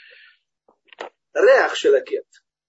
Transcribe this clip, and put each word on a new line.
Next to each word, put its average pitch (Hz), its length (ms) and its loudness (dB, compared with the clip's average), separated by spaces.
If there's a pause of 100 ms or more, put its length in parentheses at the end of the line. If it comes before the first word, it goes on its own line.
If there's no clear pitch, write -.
(1300)
реах 202 420 2
шелакет, - 500 -2 (420)